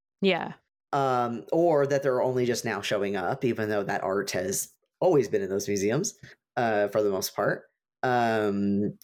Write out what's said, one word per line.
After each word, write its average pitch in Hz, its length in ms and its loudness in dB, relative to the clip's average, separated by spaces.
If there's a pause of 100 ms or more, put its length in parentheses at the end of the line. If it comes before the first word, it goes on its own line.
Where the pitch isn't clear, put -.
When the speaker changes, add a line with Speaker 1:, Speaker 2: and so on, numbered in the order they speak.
(200)
Speaker 1:
Yeah. 180 340 0 (380)
Speaker 2:
Um, 123 600 0
or 151 340 4
that 135 160 0
they're 127 200 2
only 127 220 2
just 120 200 0
now 104 160 -4
showing 101 340 -2
up, 98 300 -2
even 110 240 0
though 104 160 0
that 101 180 -2
art 95 300 -2
has 92 400 -4 (280)
always 139 280 4
been 101 140 0
in 95 60 -4
those 98 200 -2
museums, 104 460 0 (420)
uh, 107 320 2
for 107 160 0
the 101 60 2
most 95 260 -4
part. 123 300 -2 (460)
Um, 104 920 0